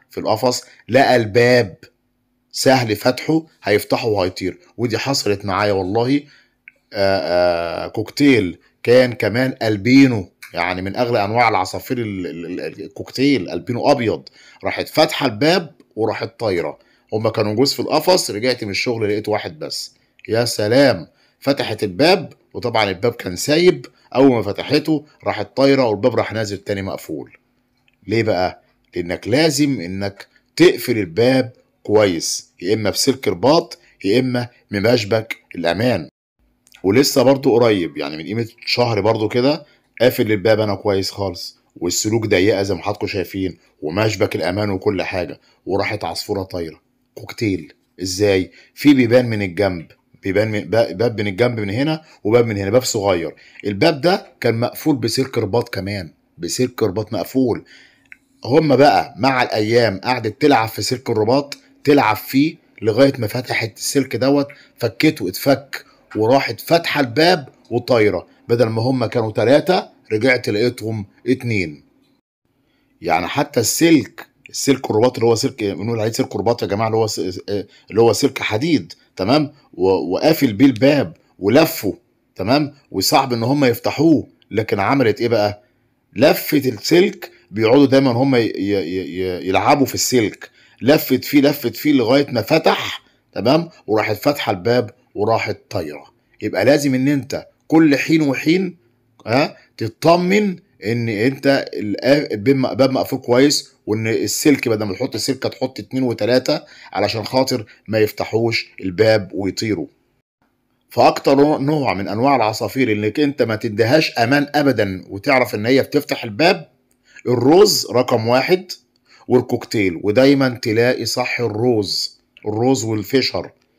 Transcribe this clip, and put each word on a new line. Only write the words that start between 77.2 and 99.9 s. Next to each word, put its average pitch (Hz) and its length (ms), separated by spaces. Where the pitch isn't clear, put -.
اللي 101 120
هو 117 120
سلك - 280
حديد، 110 520
تمام؟ 139 360
و-، 90 140
وقافل 95 680
بيه 107 120
الباب 139 480
ولفه، - 580
تمام؟ 131 380
وصعب 135 420
إن 113 100
هم 143 220
يفتحوه، 131 640
لكن 107 280
عملت 113 420
إيه 117 60
بقى؟ 104 360
لفت 147 500
السلك، 170 640
بيقعدوا 110 340
دايمًا 135 260
هم 131 240
ي-، 120 40
ي-، 107 180
ي-، 92 640
ي-، 90 280
يلعبوا 117 380
في - 100
السلك، - 540
لفت 131 440
فيه، - 160
لفت 131 340
فيه 151 160
لغاية 135 400
ما 120 100
فتح، - 640
تمام؟ 151 380
وراحت 104 280
فاتحة 143 360
الباب 110 400
وراحت 110 420
طايرة. 76 360
يبقى 104 240
لازم 143 300
إن 131 120
أنت 131 400
كل 151 300
حين 160 240
وحين، 151 560
ها، 127 300
تطمن 180 800